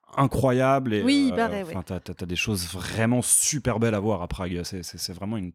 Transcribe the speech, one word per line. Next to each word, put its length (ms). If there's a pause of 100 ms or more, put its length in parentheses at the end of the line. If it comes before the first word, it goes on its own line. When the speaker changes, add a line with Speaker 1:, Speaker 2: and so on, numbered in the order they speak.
(180)
Speaker 1:
incroyable. 760
Et, 80
Speaker 2:
Oui, 280
il 40
Speaker 1:
euh, 40
Speaker 2:
paraît, 260
ouais. 80
Speaker 1:
enfin, 100
t'as, 200
t'as, 120
t'as 120
des 100
choses 320
vraiment 540
super 580
belles 160
à 60
voir 200
à 60
Prague. 380
C'est, 180
c'est, 140
c'est 160
vraiment 240
une 180